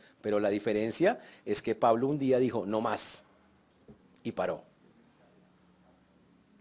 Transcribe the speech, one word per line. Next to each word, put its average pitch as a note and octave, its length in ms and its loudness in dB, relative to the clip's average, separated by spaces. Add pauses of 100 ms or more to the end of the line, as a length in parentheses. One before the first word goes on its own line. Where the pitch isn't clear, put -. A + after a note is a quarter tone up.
(220)
pero G#2 180 0
la G#2 100 2
diferencia A2 680 0 (260)
es G#2 180 0
que A2+ 100 -2
Pablo A#2+ 340 2
un D3 120 -2
día C3 180 2
dijo, A#2+ 300 0
"No A2 120 0
más", - 460 -4 (1000)
y A2+ 100 -8
paró. F2+ 300 -4 (2000)